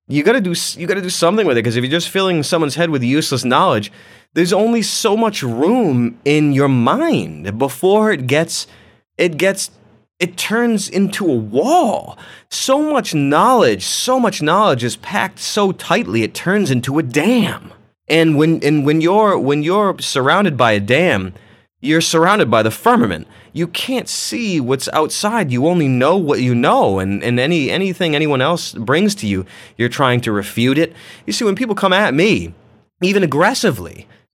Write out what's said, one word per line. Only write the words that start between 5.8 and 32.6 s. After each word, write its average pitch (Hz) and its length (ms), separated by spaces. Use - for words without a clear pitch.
in 147 280
your 139 160
mind 120 920
before 196 540
it 131 140
gets, 151 400
it 170 220
gets 196 320
it 175 160
turns 226 520
into 196 420
a 135 60
wall. 185 800
So 269 400
much 247 240
knowledge, 147 680
so - 360
much 226 220
knowledge 156 420
is 117 120
packed - 420
so 202 340
tightly, 113 500
it 107 120
turns 185 360
into 135 280
a 160 40
dam. 151 680
And 160 280
when, 156 260
and 147 240
when 151 140
you're, 190 380
when 139 240
you're 190 360
surrounded 151 580
by 117 160
a 101 80
dam, 107 540
you're 156 200
surrounded 165 500
by 110 120
the 110 80
firmament. 117 560
You 170 140
can't 240 420
see 214 520
what's 131 320
outside. 190 580
You 123 160
only 170 220
know 131 280
what 147 240
you 127 140
know, 135 440
and, 95 240
and 120 160
any, 143 320
anything 170 440
anyone 147 260
else 165 320
brings 160 440
to 110 100
you, 95 180
you're 120 120
trying 123 340
to 120 100
refute 117 460
it. 165 160
You 208 60
see, 233 120
when 202 120
people 233 180
come 196 180
at 185 220
me, 139 400